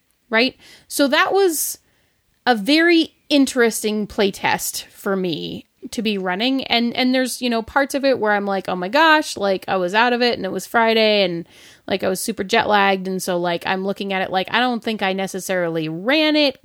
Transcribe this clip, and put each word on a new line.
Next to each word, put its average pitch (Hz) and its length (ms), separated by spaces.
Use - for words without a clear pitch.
right? 226 260
So 285 200
that 320 260
was 370 460
a 247 100
very 320 600
interesting 226 800
playtest - 760
for - 300
me 175 500
to 240 100
be 208 160
running. 208 460
And, 233 320
and 254 180
there's, 254 280
you 247 80
know, 226 120
parts 277 320
of 269 120
it 269 120
where 208 140
I'm 202 140
like, 196 240
"Oh 190 60
my 180 120
gosh," 302 500
like, 196 300
I 196 80
was 180 180
out 240 200
of 240 80
it 240 160
and 190 80
it 190 60
was 190 140
Friday 220 580
and, 170 240
like, 190 180
I 196 60
was 190 100
super 202 240
jet 208 240
lagged. 196 400
And 185 140
so, 180 160
like, 175 300
I'm 190 180
looking 196 280
at 190 100
it - 80
like, 185 200
I 220 80
don't 247 240
think 220 200
I 190 100
necessarily 180 760
ran 277 460
it 294 300